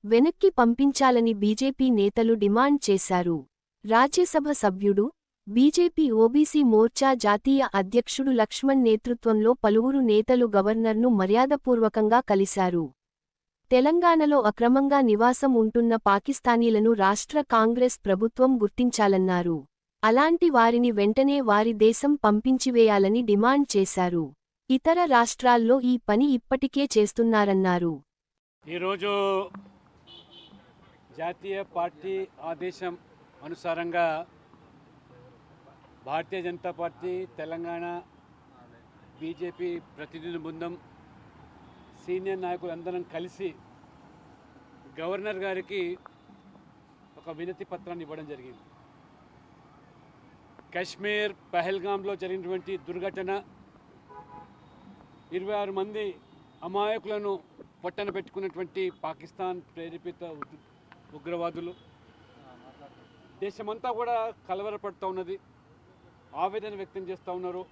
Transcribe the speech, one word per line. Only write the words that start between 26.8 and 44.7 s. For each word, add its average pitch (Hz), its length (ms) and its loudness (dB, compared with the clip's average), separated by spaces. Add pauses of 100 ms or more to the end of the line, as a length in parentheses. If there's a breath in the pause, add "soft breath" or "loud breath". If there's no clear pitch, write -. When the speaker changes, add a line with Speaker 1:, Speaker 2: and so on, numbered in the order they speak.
Speaker 1:
చేస్తున్నారన్నారు. 202 960 2 (720)
Speaker 2:
ఈరోజు 185 480 -4 (2000)
జాతీయ 180 400 -10 (200)
పార్టీ 170 380 -8 (360)
ఆదేశం 175 420 -10 (540)
అనుసారంగా 170 580 -4 (2000)
భారతీయ 160 400 -8
జనతా 175 320 -10
పార్టీ, 170 340 -10 (280)
తెలంగాణ 170 460 -10 (1300)
బీజేపీ 175 500 -12 (300)
ప్రతినిధి 165 480 -14
బృందం, 165 280 -12 (1300)
సీనియర్ 185 400 -8
నాయకులందరం 175 680 -10
కలిసి 175 380 -12 (1500)